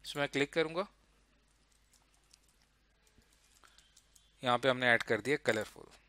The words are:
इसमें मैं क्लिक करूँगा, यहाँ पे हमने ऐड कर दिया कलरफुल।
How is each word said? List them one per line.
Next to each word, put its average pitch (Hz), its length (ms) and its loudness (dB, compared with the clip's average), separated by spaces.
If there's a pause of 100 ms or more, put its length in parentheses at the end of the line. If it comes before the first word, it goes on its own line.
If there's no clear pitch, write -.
इसमें - 180 -6
मैं 143 60 0
क्लिक 143 240 -2
करूँगा, 165 340 -2 (3500)
यहाँ 123 140 2
पे 127 100 2
हमने 127 180 2
ऐड 117 160 6
कर 110 180 0
दिया 123 160 -2
कलरफुल। - 500 -4 (220)